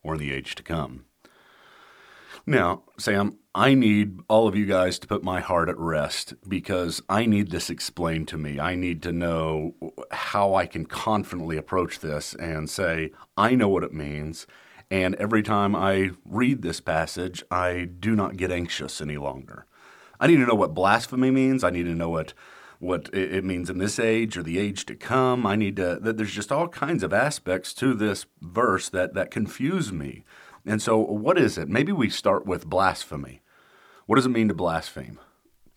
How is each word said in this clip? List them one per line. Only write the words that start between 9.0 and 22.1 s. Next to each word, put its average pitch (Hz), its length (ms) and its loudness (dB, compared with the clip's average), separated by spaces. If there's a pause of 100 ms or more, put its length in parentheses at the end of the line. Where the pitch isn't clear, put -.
to 85 80 -4
know 80 600 -2 (360)
how 101 440 0
I 90 120 4
can 82 180 -6
confidently 90 720 -4
approach 85 440 -2
this 76 340 -6
and 78 340 -6
say, 82 440 -2 (240)
"I 110 180 4
know 117 140 4
what 87 160 2
it 73 100 -6
means." 76 520 -8 (440)
And 95 240 2
every 107 280 0
time 101 320 2
I 95 360 2 (160)
read 123 340 2
this 85 200 -4
passage, 82 720 -2
I 90 380 -2 (100)
do 107 160 0
not 98 220 0
get 90 160 -2
anxious 87 480 -6
any 76 160 -6
longer. 67 480 -10 (560)
I - 60 4
need 165 100 10
to 127 100 6
know 120 80 4
what 87 200 2
blasphemy 113 560 2
means. 131 340 2
I 87 60 4
need 87 140 -2
to 85 100 -2
know 82 160 -2